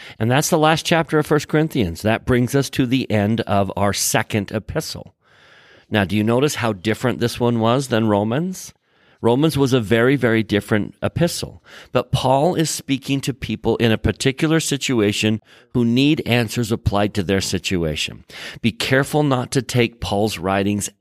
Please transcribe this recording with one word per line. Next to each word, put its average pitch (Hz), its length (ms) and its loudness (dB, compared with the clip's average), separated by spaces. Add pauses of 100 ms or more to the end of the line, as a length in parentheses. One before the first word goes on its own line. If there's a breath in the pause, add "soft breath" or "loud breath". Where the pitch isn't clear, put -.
(180 loud breath)
And 113 140 0
that's 143 180 2
the 180 80 2
last 156 280 2
chapter 160 340 0
of 151 80 0
First 151 220 0
Corinthians. 143 540 0
That 107 220 0
brings 123 300 2
us 135 140 0
to 135 160 0
the 123 260 0
end 107 300 2
of 98 340 0
our 101 160 0
second 110 640 -2
epistle. - 600 -8 (760 soft breath)
Now, 104 160 2
do 92 100 -2
you 107 80 2
notice 123 320 2
how 117 160 -2
different 104 480 -2
this 117 180 -2
one 120 220 0
was 123 300 0
than 113 180 2
Romans? 113 640 -2 (460 soft breath)
Romans 139 380 2
was 135 160 2
a 131 80 4
very, 117 340 4
very 113 260 2
different 104 640 0
epistle. - 580 -4 (300 loud breath)
But - 220 -2
Paul 139 420 2
is 160 140 0
speaking 139 520 -4
to 139 120 -4
people 110 420 -4
in 113 160 2
a 110 60 2
particular 151 640 0
situation 110 800 0 (320 soft breath)
who 120 100 2
need 135 420 2
answers 117 460 0
applied 104 440 0
to 101 80 0
their 95 180 0
situation. - 840 -4 (380 loud breath)
Be 113 100 2
careful 139 520 0
not 127 280 -2
to 135 100 0
take 120 380 0
Paul's 104 400 -2
writings 98 500 0 (120)